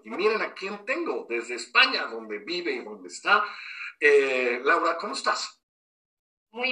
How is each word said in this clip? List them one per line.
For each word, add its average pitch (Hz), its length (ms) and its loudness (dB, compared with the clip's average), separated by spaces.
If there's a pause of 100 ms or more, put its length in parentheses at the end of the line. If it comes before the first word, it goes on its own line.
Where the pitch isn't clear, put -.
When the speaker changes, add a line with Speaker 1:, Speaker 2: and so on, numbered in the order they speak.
Speaker 1:
y 110 60 -14
miren 202 300 2
a - 120 -6
quién 202 320 -8
tengo 262 420 -4
desde - 280 -4
España, 262 500 2
donde 113 320 -8
vive 170 340 -4
y 123 80 -2
donde 104 300 -12
está. - 340 2 (560)
Eh, 131 640 4
Laura, 160 320 4
¿cómo 208 160 -6
estás? - 500 -4 (920)
Speaker 2:
Muy 247 200 -4